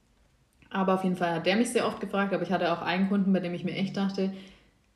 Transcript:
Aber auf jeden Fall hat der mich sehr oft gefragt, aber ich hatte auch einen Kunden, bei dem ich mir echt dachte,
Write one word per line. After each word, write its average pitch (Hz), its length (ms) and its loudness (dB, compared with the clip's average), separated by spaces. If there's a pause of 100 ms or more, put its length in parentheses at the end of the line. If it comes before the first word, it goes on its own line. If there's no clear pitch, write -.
(680)
Aber 190 260 2
auf 185 80 0
jeden 180 140 0
Fall 170 180 0
hat 165 100 -4
der 185 120 4
mich 240 120 2
sehr 202 160 2
oft 202 140 -4
gefragt, 196 340 -2
aber 175 100 -2
ich 175 80 -4
hatte 175 220 2
auch 170 80 -2
einen 185 280 0
Kunden, 196 240 2
bei 180 60 4
dem 175 140 -4
ich 170 100 -6
mir 175 100 -2
echt 190 220 -2
dachte, 190 380 -2 (640)